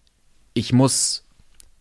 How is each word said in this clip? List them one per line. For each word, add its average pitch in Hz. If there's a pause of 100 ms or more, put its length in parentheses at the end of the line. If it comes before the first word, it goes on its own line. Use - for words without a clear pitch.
(540)
ich -
muss - (580)